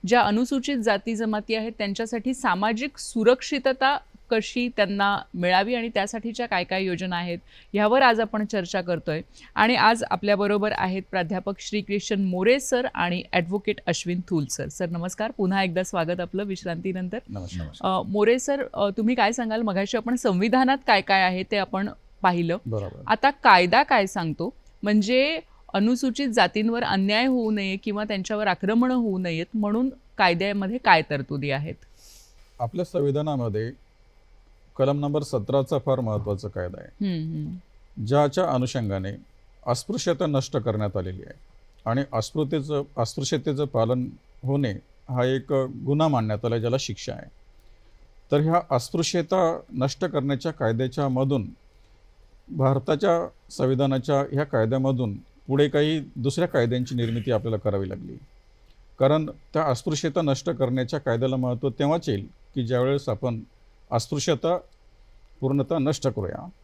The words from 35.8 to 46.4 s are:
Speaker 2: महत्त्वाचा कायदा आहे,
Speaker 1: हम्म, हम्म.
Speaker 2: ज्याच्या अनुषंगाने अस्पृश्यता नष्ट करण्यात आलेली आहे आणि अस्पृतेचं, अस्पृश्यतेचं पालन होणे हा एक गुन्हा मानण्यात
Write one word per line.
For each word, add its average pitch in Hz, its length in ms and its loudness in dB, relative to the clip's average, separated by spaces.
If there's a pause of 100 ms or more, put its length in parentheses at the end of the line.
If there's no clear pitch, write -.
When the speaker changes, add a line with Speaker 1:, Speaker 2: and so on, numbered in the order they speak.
Speaker 2:
महत्त्वाचा 107 480 -2
कायदा 90 320 -6
आहे, - 260 -8
Speaker 1:
हम्म, 160 260 -4
हम्म. 156 720 -10
Speaker 2:
ज्याच्या 147 460 2
अनुषंगाने 107 720 -2 (460)
अस्पृश्यता 175 600 -2
नष्ट 143 300 0
करण्यात 107 400 -2
आलेली 92 260 -6
आहे - 120 -18 (560)
आणि 131 120 0 (100)
अस्पृतेचं, 143 720 -2 (160)
अस्पृश्यतेचं 143 680 -2
पालन 123 420 0 (360)
होणे 135 300 0 (360)
हा 123 160 0
एक 131 280 0 (340)
गुन्हा 151 220 2
मानण्यात 110 360 0